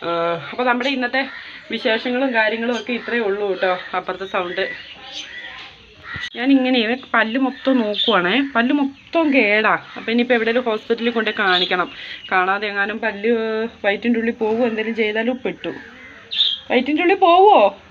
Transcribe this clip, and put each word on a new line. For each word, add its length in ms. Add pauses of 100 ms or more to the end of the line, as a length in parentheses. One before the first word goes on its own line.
ഏഹ്, 300 (140)
അപ്പോൾ 200
നമ്മുടെ 260
ഇന്നത്തെ 260 (520)
വിശേഷങ്ങളും 640
കാര്യങ്ങളും 420
ഒക്കെ 200
ഇത്രയേ 280
ഉള്ളൂ 240
കേട്ടോ. 200 (260)
അപ്പുറത്തെ 360
സൗണ്ട് 300 (1700)
ഞാനിങ്ങനെ 420 (340)
പല്ല് 320
മൊത്തം 360
നോക്കുവാണേ, 520 (220)
പല്ല് 240
മൊത്തം 460 (100)
കേടാ. 380 (240)
അപ്പം 160
ഇനിയിപ്പോൾ 240
എവിടെയെങ്കിലും 320
ഹോസ്പിറ്റലിൽ 460
കൊണ്ടുപോയി 260
കാണിക്കണം. 460 (440)
കാണാതെ 400
എങ്ങാനും 340
പല്ല് 260 (520)
വയറ്റിൻ്റെ 380
ഉള്ളിൽ 200
പോവുമോ 280
എന്തെങ്കിലും 320
ചെയ്താലും 440
പെട്ടു. 260 (1000)
വയറ്റിൻ്റെ 360
ഉള്ളിൽ 200
പോവുമോ? 360 (300)